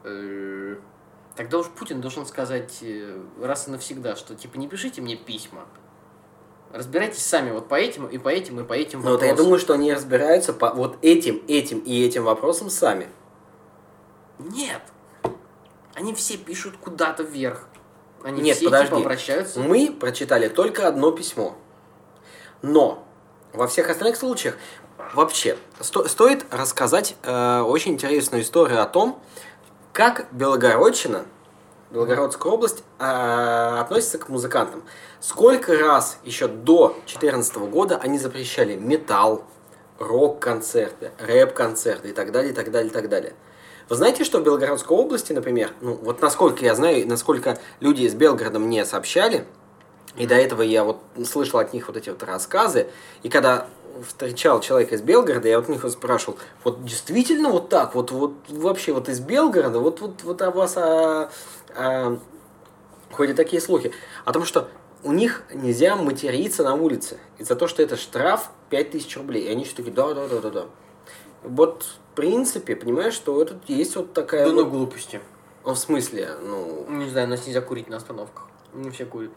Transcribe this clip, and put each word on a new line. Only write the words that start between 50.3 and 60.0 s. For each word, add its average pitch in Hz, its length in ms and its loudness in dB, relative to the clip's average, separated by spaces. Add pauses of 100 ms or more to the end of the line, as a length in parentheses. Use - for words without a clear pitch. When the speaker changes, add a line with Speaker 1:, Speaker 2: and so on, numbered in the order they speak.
Speaker 2:
этого 123 260 4
я 110 220 4
вот 110 160 -2 (260)
слышал 135 340 -2
от 104 140 -2
них 120 140 -8
вот 104 80 -12
эти 110 140 -10
вот - 140 -12
рассказы, 190 640 0 (360)
и 120 60 -6
когда 127 380 4 (380)
встречал 123 540 2
человека 123 360 2
из 104 60 -4
Белгорода, 143 460 4
я 113 120 6
вот 120 100 -4
у - 20 -2
них 131 120 -4
вот 123 100 -4
спрашивал, 120 440 -4 (260)
вот 123 200 -2
действительно 247 640 0
вот 185 200 0
так, - 260 2
вот, 123 160 -2
вот 143 220 -2 (160)
вообще 160 420 -2
вот 127 180 -2
из 123 120 -4
Белгорода, 175 580 2
вот, 165 220 0